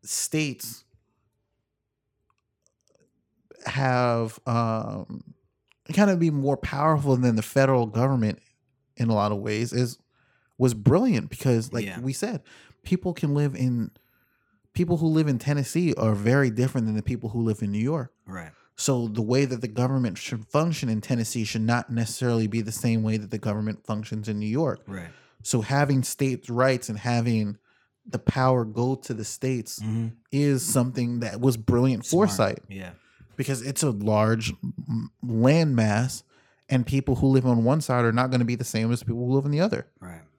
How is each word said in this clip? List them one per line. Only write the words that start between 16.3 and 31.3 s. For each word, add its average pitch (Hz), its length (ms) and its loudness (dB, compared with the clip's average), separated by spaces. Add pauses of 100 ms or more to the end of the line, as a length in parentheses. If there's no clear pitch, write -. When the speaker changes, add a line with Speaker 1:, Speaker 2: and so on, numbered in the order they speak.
Speaker 1:
different 120 380 0
than 107 80 -2
the 107 80 -4
people 120 260 -4
who 117 120 -4
live 110 200 0
in 104 100 -2
New 104 80 -2
York. 135 340 -2 (120)
Speaker 2:
Right. 156 260 -14 (240)
Speaker 1:
So 123 320 0
the 110 140 -4
way 123 240 2
that 123 160 -6
the 123 60 -6
government 123 500 0
should - 300 -10
function 151 420 0
in 110 100 0
Tennessee 117 440 -4
should 110 180 -4
not 120 300 0
necessarily 117 560 0
be 113 140 -2
the 107 100 -6
same 113 320 0
way 110 140 0
that 104 120 -8
the 113 80 -6
government 107 480 -4
functions 107 420 -6
in 107 120 -4
New 107 80 -4
York. 135 400 -2
Speaker 2:
Right. 90 220 -12 (340)
Speaker 1:
So - 180 -2
having 139 420 2
states' 131 460 -4
rights 127 400 2
and 107 80 -6
having 117 600 0 (480)
the - 120 -8
power 131 480 2
go 120 300 -2
to 131 180 -10
the 110 120 -8
states 127 540 -6
Speaker 2:
Mm-hmm. 110 280 -4 (240)
Speaker 1:
is 139 340 2
something 123 540 0
that 110 200 -6